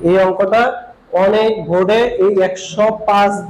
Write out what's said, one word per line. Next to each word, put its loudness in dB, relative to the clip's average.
এই 2
অঙ্কটা 0
অনেক 2
বোর্ডে 2
এই 2
একশো -4
পাঁচ 2